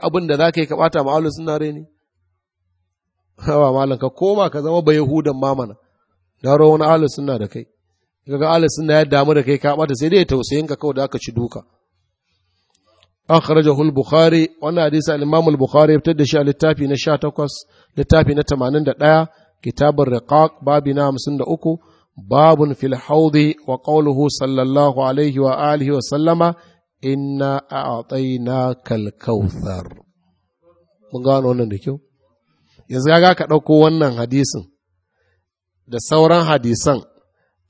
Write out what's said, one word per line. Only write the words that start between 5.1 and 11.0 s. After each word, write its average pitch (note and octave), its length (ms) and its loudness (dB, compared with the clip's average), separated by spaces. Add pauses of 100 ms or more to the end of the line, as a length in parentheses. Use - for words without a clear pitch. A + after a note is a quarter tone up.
ma C3+ 160 -2
mana. A#2 200 -8 (680)
Da C3 140 -2
rawar D#3 140 6
wani D#3 120 2
ahlus D#3 320 2
sunna C#3 240 -6
da G#2 80 -6
kai. A#2 180 -14 (600)
Kaga C#3+ 220 -2
ahlus E3 260 2
sunna D3+ 180 -2
ya D#3 120 4
damu C#3+ 280 2
da D3 100 2
kai C#3 140 0
ka C#3+ 180 0
ɓata, D3+ 200 -2
sai D3 140 -2
dai F#3+ 100 4
ya E3+ 60 2
tausayin C#3 420 -4
ka C#3+ 80 -6
kawai C#3+ 200 -4
da C3+ 80 -2